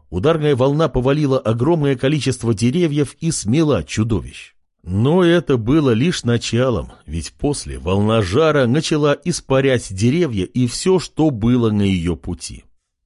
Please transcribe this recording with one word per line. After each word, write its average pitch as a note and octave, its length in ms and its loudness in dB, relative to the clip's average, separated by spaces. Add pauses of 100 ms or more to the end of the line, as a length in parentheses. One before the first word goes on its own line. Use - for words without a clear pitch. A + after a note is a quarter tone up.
ударная D3 460 0
волна C#3+ 320 2
повалила C3+ 520 0
огромное C#3 580 0
количество C3+ 560 -2
деревьев C#3+ 640 -2
и D#3+ 120 -4
смела C3+ 520 0
чудовищ. G#2 720 -6 (300)
Но B2 380 2
это E3+ 340 2
было C3+ 340 2
лишь B2+ 320 0
началом, A#2 680 0 (160)
ведь D#2 260 -8
после C#2 460 -6
волна G#2 420 0
жара C3+ 460 2
начала D3 560 0
испарять C3+ 680 0
деревья A#2 540 0
и B2 220 -2
всё, F#3 320 0
что - 320 0
было A#2 400 2
на G#2 100 0
её F2 340 0
пути. - 500 -12 (400)